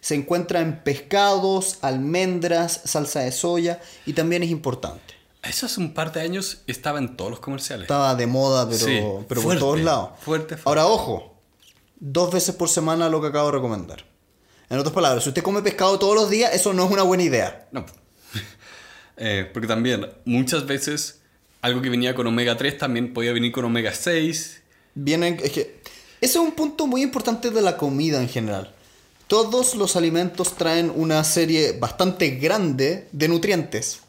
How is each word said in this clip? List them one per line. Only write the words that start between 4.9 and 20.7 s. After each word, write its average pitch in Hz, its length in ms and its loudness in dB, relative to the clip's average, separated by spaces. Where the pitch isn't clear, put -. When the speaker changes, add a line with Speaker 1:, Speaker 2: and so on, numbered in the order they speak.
Speaker 2:
Eso - 240 -6
hace - 120 -6
un 160 160 -4
par 160 180 -4
de 160 100 -4
años 185 440 -6
estaba 147 320 -4
en 127 180 -4
todos 92 140 -6
los 120 100 -10
comerciales. 131 440 -8
Speaker 1:
Estaba 139 320 2
de 120 100 2
moda, 131 420 2
pero, 113 160 0
Speaker 2:
Sí, 131 140 2
Speaker 1:
pero 120 140 -2
Speaker 2:
fuerte, 165 180 2
Speaker 1:
por 139 100 2
todos 156 100 2
lados. 156 300 0
Speaker 2:
fuerte, 156 360 -4
fuerte. 156 120 -16
Speaker 1:
Ahora, 156 200 4
ojo, - 500 -2
dos 165 320 0
veces 180 240 0
por 170 120 -2
semana 165 400 2
lo 156 120 2
que 151 80 -2
acabo 147 180 0
de 147 60 0
recomendar. 110 520 -4
En 127 100 -2
otras 147 140 0
palabras, 143 300 2
si 143 80 -2
usted 165 120 -2
come 196 200 0
pescado 196 380 2
todos 202 160 4
los 220 120 4
días, 220 240 2
eso 196 220 2
no 185 100 4
es 185 60 2
una 196 140 4
buena 185 180 4
idea. 120 480 0
Speaker 2:
No. 80 160 -10
<laughs> - 840 -16
Eh, 101 320 -2
porque 113 140 -6
también 113 400 0
muchas 131 420 0
veces 143 540 -4